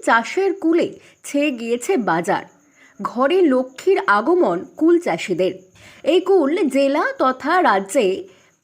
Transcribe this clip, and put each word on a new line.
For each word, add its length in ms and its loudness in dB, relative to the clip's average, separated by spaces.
চাষের 500 0
কুলে 440 -2
ছেয়ে 260 -2
গিয়েছে 460 -4
বাজার। 480 -2
ঘরে 400 0
লক্ষ্মীর 640 0
আগমন 580 2
কুল 220 4
চাষিদের। 540 -2
এই 180 2
কুল 480 2
জেলা 360 2
তথা 440 0
রাজ্যে 680 0